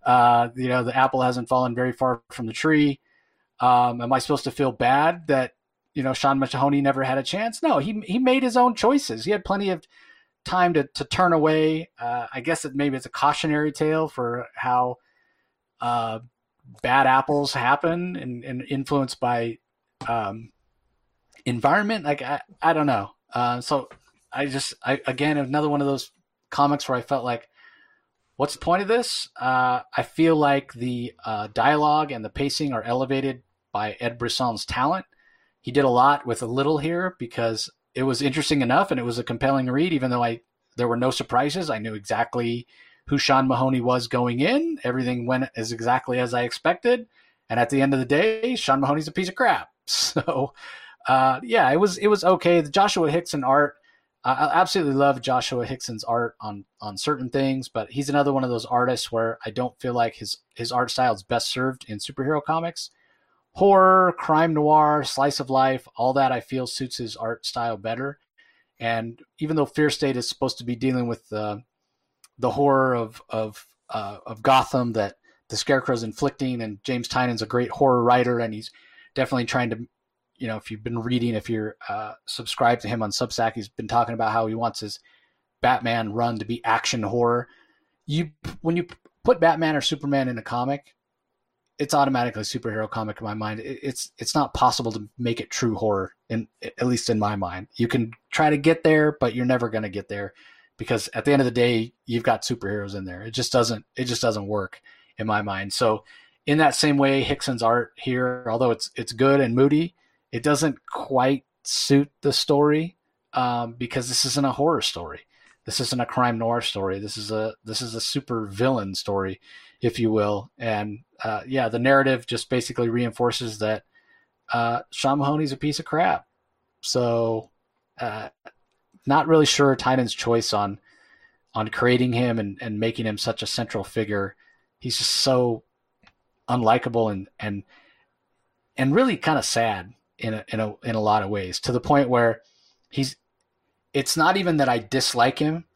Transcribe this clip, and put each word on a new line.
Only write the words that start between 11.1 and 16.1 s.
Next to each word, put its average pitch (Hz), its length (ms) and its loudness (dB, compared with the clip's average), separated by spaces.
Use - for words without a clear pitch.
away. 156 680 2
Uh, 120 340 -4
I 135 80 -10
guess 156 240 -4
it, 131 100 -10
maybe 139 220 0
it's 127 100 -10
a - 40 -14
cautionary 151 640 0
tale 156 360 0
for 120 460 -6
how, 127 420 0
uh, 117 400 -4